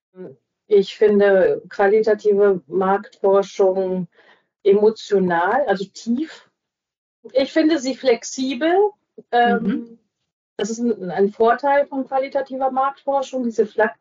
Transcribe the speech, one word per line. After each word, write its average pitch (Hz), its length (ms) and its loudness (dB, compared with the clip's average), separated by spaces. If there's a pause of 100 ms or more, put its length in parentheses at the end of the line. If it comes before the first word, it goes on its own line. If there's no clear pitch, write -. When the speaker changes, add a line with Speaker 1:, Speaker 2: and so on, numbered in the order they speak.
(680)
Speaker 1:
Ich 196 280 2
finde 202 720 2
qualitative 208 1000 2
Marktforschung 190 1400 -2 (560)
emotional, 202 1040 2
also 196 180 -2
tief. - 640 -8 (840)
Ich 262 200 -2
finde 311 260 2
sie 254 160 -6
flexibel. 262 760 -2 (600)
Ähm, 240 320 2
Speaker 2:
Mhm. 233 360 -6 (580)
Speaker 1:
das 208 120 -4
ist 226 100 -8
ein, 208 300 -4
ein 196 220 0
Vorteil 277 560 2
von 269 180 -6
qualitativer 269 640 -4
Marktforschung, 262 720 -4
diese 226 220 0
Fla-, 214 360 -2